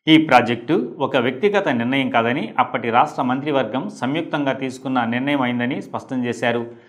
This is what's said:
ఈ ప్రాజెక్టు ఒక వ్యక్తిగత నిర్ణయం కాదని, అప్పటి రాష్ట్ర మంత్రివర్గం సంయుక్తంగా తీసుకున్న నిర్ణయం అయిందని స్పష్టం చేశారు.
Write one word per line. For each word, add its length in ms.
ఈ 100
ప్రాజెక్టు 800
ఒక 180
వ్యక్తిగత 520
నిర్ణయం 420
కాదని, 480
అప్పటి 320
రాష్ట్ర 320
మంత్రివర్గం 680
సంయుక్తంగా 640
తీసుకున్న 520
నిర్ణయం 360
అయిందని 420
స్పష్టం 420
చేశారు. 420